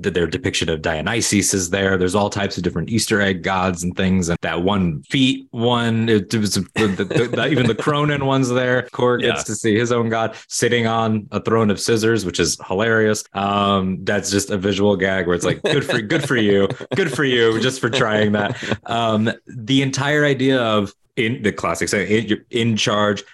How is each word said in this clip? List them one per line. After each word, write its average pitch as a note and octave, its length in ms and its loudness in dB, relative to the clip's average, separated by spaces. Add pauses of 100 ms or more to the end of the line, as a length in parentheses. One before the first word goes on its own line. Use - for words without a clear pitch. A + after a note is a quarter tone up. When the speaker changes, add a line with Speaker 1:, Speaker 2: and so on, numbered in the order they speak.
Speaker 1:
th-, F2+ 120 -2
their E2+ 120 0
depiction E2 440 -4
of D#2+ 100 -2
Dionysus F#2 720 -2
is F#2 160 -2
there. F#2+ 300 2
There's F#2 160 0
all G#2 160 2
types G2+ 260 -4
of F2+ 60 -6
different E2+ 260 -4
Easter G#2+ 320 0
egg F#2+ 220 0
gods F#2 400 -2
and F2 120 -4
things. F#2 360 0
And E2+ 100 -2
that E2+ 220 -4
one F2+ 400 0
feet C3+ 480 0
one, A#2 580 0
it, G#2 240 2
it A#2 60 2
was, G#2 160 0
the, G2 80 0 (140)
the, G2+ 280 0
the, A#2 440 -2
even B2+ 180 2
the A2+ 80 2
Cronin D3 500 -2
one's C3+ 240 2
there. B2+ 460 0
Korg B2 260 2
gets A2+ 200 0
Speaker 2:
Yeah. - 40 -6
Speaker 1:
to G#2+ 100 -6
see G#2+ 220 0
his A#2+ 160 2
own A#2 160 2
god A2+ 260 -2 (140)
sitting A#2+ 380 0
on A2 440 0
a G2+ 120 -2
throne A2+ 280 2
of F#2 80 0
scissors, A2+ 460 2
which F2 160 -2
is D#2+ 160 0 (100)
hilarious. A2 360 2 (320)
Um, G2+ 680 0
that's G2+ 260 -2
just G2 200 0
a G#2 60 -2
visual G2 400 2
gag F#2+ 300 0
where F2 80 2
it's E2+ 100 -2
like, - 180 -2
"Good C#3+ 220 0
for, C3+ 160 -2
good C#3 220 -2
for C#3 140 0
you. G2+ 320 4 (260)
Good D#3+ 180 0
for D3+ 120 0
you, A#2 360 4
just C3 200 -2
for A#2+ 100 0
trying G#2+ 420 2
that." G#2 240 0 (320)
Um, A2+ 400 0 (200)
the C3+ 340 0
entire C#3+ 420 0
idea C3 380 2
of G#2+ 320 0 (220)
in A#2 260 -2
the G2+ 80 2
classic E2+ 380 -2
saying, G2 220 0
in, G#2+ 180 2
you're G#2 100 0 (120)
in A#2 260 0
charge G#2 580 0